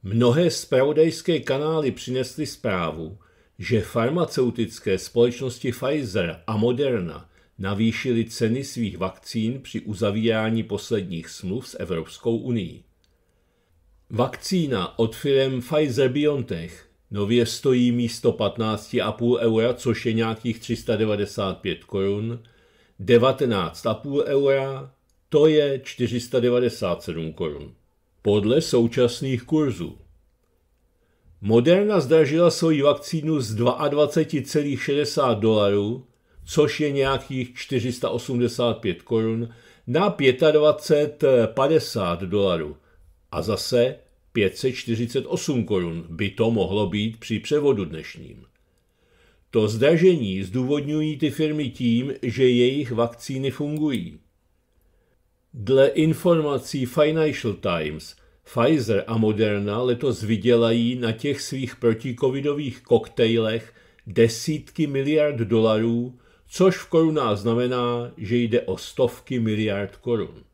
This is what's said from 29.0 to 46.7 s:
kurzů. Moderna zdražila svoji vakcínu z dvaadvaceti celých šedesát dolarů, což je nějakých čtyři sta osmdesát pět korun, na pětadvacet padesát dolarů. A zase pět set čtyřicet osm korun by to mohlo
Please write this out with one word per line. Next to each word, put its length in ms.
kurzů. 540
Moderna 580
zdražila 520
svoji 300
vakcínu 580
z 160
dvaadvaceti 840
celých 420
šedesát 560
dolarů, 640
což 340
je 120
nějakých 640
čtyři 380
sta 180
osmdesát 640
pět 280
korun, 480
na 220
pětadvacet 1120
padesát 760
dolarů. 560
A 100
zase 540
pět 260
set 140
čtyřicet 560
osm 360
korun 460
by 200
to 220
mohlo 360